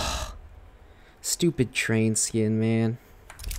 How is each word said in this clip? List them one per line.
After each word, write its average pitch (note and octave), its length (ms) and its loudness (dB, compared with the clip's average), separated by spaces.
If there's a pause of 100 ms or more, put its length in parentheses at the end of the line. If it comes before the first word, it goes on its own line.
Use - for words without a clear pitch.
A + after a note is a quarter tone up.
(1200)
Stupid - 540 0
train A2 400 2
skin, A2 440 2
man. A2+ 380 2 (640)